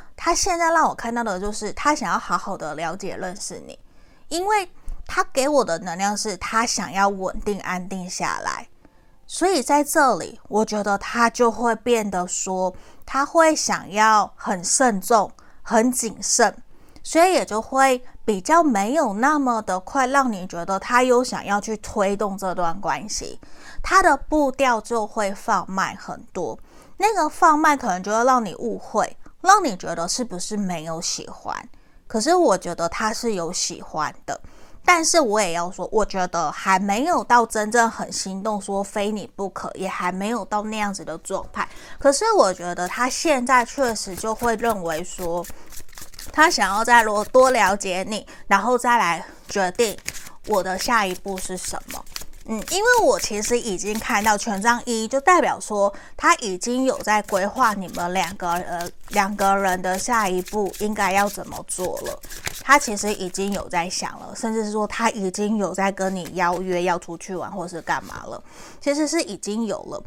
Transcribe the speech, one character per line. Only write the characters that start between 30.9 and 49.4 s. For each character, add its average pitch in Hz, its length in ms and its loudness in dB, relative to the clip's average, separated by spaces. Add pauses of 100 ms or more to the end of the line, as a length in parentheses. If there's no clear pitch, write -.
喜 - 260 -6
欢， - 400 -10 (400)
可 220 140 -2
是 294 120 4
我 311 240 6
觉 175 160 -6
得 165 140 -2
他 220 240 -2
是 226 220 -4
有 170 180 -4
喜 - 300 -6
欢 151 340 -6 (100)
的。 - 140 -8 (460)
但 349 180 6
是 320 160 4
我 220 220 2
也 180 120 0
要 170 180 -4
说， 185 200 -8
我 208 140 4
觉 190 220 -2
得 170 240 -2
还 190 260 2
没 202 280 0
有 320 180 2
到 240 220 6
真 214 260 -2
正 226 180 6
很 - 220 -8
心 190 320 -6
动， 208 160 -2
说 196 240 -4
非 208 280 -4
你 208 240 -8
不 196 140 -6
可， - 260 -10
也 185 120 -6
还 180 240 -4
没 196 180 -4
有 226 160 -4
到 208 180 -2
那 214 140 -6
样 202 160 -2
子 175 100 -10
的 160 140 -8
状 - 340 -6
态。 - 160 -6 (300)
可 277 140 6
是 427 220 2
我 202 200 6
觉 175 220 -6
得 180 120 -4
他 247 220 -2
现 254 360 0
在 247 200 6
确 240 300 -2
实 196 200 -8
就 220 200 -6
会 240 220 0
认 214 260 -2
为 165 180 -4
说， 175 440 -6 (880)
他 311 160 6
想 202 260 0
要 220 80 0
再 240 200 8
多， 214 220 2
多 254 260 8
了 208 220 4
解 196 340 -2
你， 208 200 -6 (200)
然 196 140 6
后 240 160 2
再 240 200 4
来 175 280 0 (220)